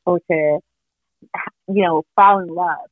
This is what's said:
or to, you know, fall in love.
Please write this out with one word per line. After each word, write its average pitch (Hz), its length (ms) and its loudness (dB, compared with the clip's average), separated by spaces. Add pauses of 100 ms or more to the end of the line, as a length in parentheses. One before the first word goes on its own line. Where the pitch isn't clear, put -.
or 180 140 0 (100)
to, 151 280 0 (1080)
you 196 140 0
know, 165 220 0 (100)
fall 196 260 6
in 175 80 -10
love. 165 440 -6